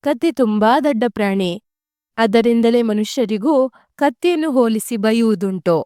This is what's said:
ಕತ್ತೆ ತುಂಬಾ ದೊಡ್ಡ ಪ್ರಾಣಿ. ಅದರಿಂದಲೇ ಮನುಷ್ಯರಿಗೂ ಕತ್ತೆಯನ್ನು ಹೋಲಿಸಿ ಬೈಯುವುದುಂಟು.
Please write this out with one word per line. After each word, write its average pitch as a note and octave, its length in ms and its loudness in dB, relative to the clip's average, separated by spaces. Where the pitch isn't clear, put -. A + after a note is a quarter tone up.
ಕತ್ತೆ C#4+ 280 -2
ತುಂಬಾ A3 480 2
ದೊಡ್ಡ B3+ 280 0
ಪ್ರಾಣಿ. G3 440 -2
ಅದರಿಂದಲೇ A#3 640 2
ಮನುಷ್ಯರಿಗೂ G#3+ 720 -2
ಕತ್ತೆಯನ್ನು D#4 540 0
ಹೋಲಿಸಿ A#3 440 0
ಬೈಯುವುದುಂಟು. G3+ 880 0